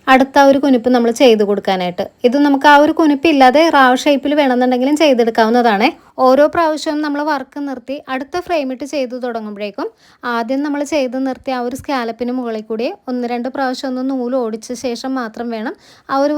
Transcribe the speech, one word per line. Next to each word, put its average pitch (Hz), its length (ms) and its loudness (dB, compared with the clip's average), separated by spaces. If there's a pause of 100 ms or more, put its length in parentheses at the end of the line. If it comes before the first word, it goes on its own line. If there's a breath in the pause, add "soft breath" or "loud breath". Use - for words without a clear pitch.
(120)
അടുത്ത 269 260 4 (100)
ഒരു 277 140 6
കുനിപ്പ് 254 320 2
നമ്മൾ 233 160 2 (100)
ചെയ്ത് 220 280 6
കൊടുക്കാനായിട്ട്. 190 560 -2 (220)
ഇത് 240 80 2 (120)
നമുക്ക് 277 240 2
ആ - 20 8 (100)
ഒരു 302 160 4
കുനിപ്പ് 302 340 2
ഇല്ലാതെ 269 280 6 (140)
റൗണ്ട് 262 280 4
ഷേപ്പിൽ 285 380 0
വേണമെന്നുണ്ടെങ്കിലും 254 640 0
ചെയ്തെടുക്കാവുന്നതാണേ. 233 840 2 (360 soft breath)
ഓരോ 269 200 4 (100)
പ്രാവശ്യവും 311 500 -2
നമ്മൾ 285 160 -6 (100)
വർക്ക് 285 380 -8
നിർത്തി 262 280 -10 (180)
അടുത്ത 277 320 -8
ഫ്രെയിം 302 280 -4
ഇട്ട് 285 160 -12
ചെയ്ത് 254 240 -6 (100)
തുടങ്ങുമ്പോഴേക്കും 214 640 -10 (480 soft breath)
ആദ്യം 233 320 -4
നമ്മൾ 285 140 -4 (120)
ചെയ്ത് 262 240 -2 (100)
നിർത്തി 262 320 -8
ആ - 100 -6
ഒരു 262 120 -10
സ്കാലപ്പിന് 240 580 -6
മുകളിൽ 226 300 -8
കൂടി 226 200 -4 (240)
ഒന്ന് 240 200 -4
രണ്ട് 240 220 -6
പ്രാവശ്യം 262 380 -4
ഒന്ന് 254 180 -6
നൂല് 254 320 -4
ഓടിച്ച 226 420 -8
ശേഷം 254 360 -6
മാത്രം 233 360 -8
വേണം 247 180 -8 (380 soft breath)
ആ 269 140 0
ഒരു 302 120 0